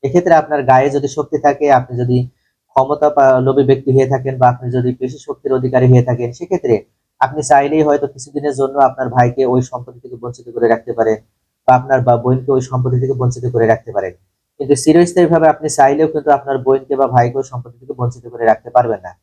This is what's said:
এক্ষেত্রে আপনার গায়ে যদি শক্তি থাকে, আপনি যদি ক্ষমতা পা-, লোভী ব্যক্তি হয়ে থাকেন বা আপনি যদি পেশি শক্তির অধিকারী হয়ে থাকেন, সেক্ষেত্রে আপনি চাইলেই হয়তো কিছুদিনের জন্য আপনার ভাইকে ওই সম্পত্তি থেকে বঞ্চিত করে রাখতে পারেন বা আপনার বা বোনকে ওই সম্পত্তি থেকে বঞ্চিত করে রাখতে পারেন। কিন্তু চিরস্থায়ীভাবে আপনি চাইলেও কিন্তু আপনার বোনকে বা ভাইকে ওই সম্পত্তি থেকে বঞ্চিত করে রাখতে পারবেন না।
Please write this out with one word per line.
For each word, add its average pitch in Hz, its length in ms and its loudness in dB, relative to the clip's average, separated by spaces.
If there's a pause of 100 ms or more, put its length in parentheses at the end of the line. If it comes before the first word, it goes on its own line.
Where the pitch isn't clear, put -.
এক্ষেত্রে 175 300 2
আপনার 151 300 2
গায়ে 131 260 4
যদি 139 180 -2
শক্তি 151 300 -6
থাকে, 147 340 0
আপনি 127 260 0
যদি 123 200 0 (580)
ক্ষমতা 147 340 0
পা-, 135 300 4
লোভী 135 240 2
ব্যক্তি 131 280 0
হয়ে 131 180 2
থাকেন 131 280 -4
বা 127 100 4
আপনি 123 220 -2
যদি 123 240 -2
পেশি 131 240 -8
শক্তির 135 360 -8
অধিকারী 127 340 0
হয়ে 123 180 6
থাকেন, 120 260 -4
সেক্ষেত্রে 175 420 -2 (460)
আপনি 135 240 -2
চাইলেই 143 400 2
হয়তো 147 240 0
কিছুদিনের 143 480 -8
জন্য 135 240 -2
আপনার 131 280 0
ভাইকে 123 380 0
ওই 127 160 2
সম্পত্তি 123 380 -12
থেকে 123 160 -18
বঞ্চিত 120 360 -14
করে 117 160 0
রাখতে 113 240 -2
পারেন 110 260 -2 (500)
বা 131 60 6
আপনার 131 300 0
বা 123 120 4
বোনকে 127 360 -2
ওই 131 120 0
সম্পত্তি 127 360 -2
থেকে 131 140 -2
বঞ্চিত 123 380 -4
করে 113 140 2
রাখতে 110 260 -2
পারেন। 95 200 -4 (480)
কিন্তু 139 200 2
চিরস্থায়ীভাবে 170 680 2
আপনি 156 220 -2
চাইলেও 147 400 2
কিন্তু 151 220 -4
আপনার 135 300 -2
বোনকে 131 340 -2
বা 135 100 0
ভাইকে 120 320 0
ওই 131 100 -6
সম্পত্তি 123 300 -14
থেকে 135 200 -16
বঞ্চিত 120 320 -6
করে 117 140 -6
রাখতে 113 260 0
পারবেন 113 320 0
না। 90 100 -16 (100)